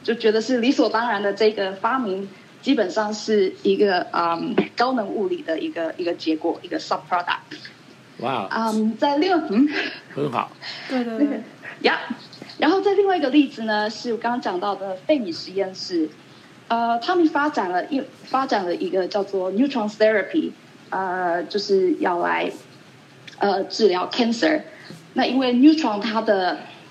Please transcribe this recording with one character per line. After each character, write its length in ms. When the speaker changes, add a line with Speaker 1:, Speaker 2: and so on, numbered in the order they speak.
Speaker 1:
就 100
觉 180
得 80
是 200
理 120
所 160
当 220
然 140
的 100
这 180
个 200
发 260
明， 320
基 140
本 160
上 200
是 400
一 120
个， 380
嗯， 420
高 160
能 140
物 200
理 140
的 160
一 140
个， 260
一 60
个 100
结 240
果， 240
一 60
个 120
subproduct。 600
Speaker 2:
哇。 320
Speaker 1:
嗯， 440
在 220
另-， 160
嗯。 180
Speaker 2:
很 180
好。 200
Speaker 3:
对， 160
对， 140
对。 240
Speaker 1:
呀， 180
然 120
后 80
在 140
另 140
外 100
一 20
个 100
例 200
子 140
呢， 260
是 240
我 40
刚 140
刚 80
讲 180
到 160
的 220
费 240
米 100
实 220
验 240
室。 320
呃， 300
他 140
们 140
发 220
展 200
了 180
一， 140
发 220
展 180
了 100
一 160
个 160
叫 160
做 300
neutron 400
therapy， 600
呃， 520
就 160
是 400
要 200
来， 300
呃， 260
治 240
疗 200
cancer。 520
那 120
因 140
为 140
neutron 460
它 220
的， 380